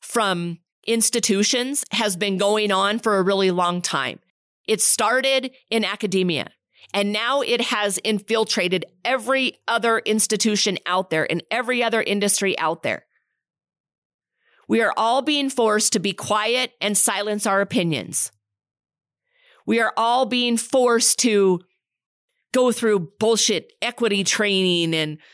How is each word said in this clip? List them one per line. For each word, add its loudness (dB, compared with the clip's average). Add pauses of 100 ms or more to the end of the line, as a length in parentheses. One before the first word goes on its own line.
from -2 (260)
institutions 0
has 0
been -2
going 0
on 0
for 0
a 2
really 2
long 0
time. -4 (480)
It 0
started 2 (180)
in 0
academia, -2 (420)
and -2
now -2
it -2
has -2
infiltrated -2 (200)
every -2 (120)
other 0
institution 0
out -2
there -2
and -4
every -2
other 0
industry 0
out -4
there. -6 (1700)
We 4
are 2
all 2
being 0
forced 2
to 0
be -2
quiet -2
and 0
silence 0
our 2
opinions. -2 (1300)
We 2
are 0
all 2
being 0
forced 2
to 2 (960)
go 2
through 0
bullshit 0
equity -2
training 0
and -4 (160)